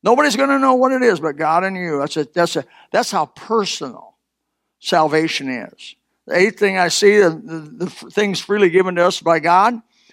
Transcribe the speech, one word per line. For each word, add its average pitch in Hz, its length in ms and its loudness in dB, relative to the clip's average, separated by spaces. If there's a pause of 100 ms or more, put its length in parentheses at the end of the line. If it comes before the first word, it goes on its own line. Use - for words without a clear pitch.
Nobody's 254 340 2
gonna 277 220 0
know 269 160 2
what 254 180 2
it 254 100 0
is 202 180 2
but 151 160 -4
God 160 280 0
and 190 120 -4
you. 170 220 -6
That's 143 180 -6
a, 151 80 -2
that's 170 320 -2
a, 139 80 -4 (280)
that's - 180 -2
how 165 160 -4
personal - 880 -8 (640)
salvation 156 680 0
is. - 480 -12 (340)
The - 60 -2
eighth 190 240 0
thing 196 180 2
I 180 80 2
see, 202 320 4
the, 185 120 6
the, 156 540 -10
the - 20 -4
f-, - 260 -18
things 202 280 -2
freely 202 300 0
given 185 240 2
to 175 100 2
us 180 160 -2
by 165 200 0
God 190 420 2 (300)